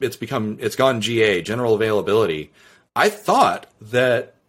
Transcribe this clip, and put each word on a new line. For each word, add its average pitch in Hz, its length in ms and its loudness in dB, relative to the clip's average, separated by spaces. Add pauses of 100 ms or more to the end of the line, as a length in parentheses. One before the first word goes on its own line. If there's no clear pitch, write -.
it's 120 160 -4
become, 110 440 -6
it's 107 160 -4
gone 127 240 2
G 113 220 0
A, 98 200 2
general 113 320 0
availability, 101 760 0 (420)
I 160 160 2
thought 175 560 0 (140)
that, 120 560 0 (120)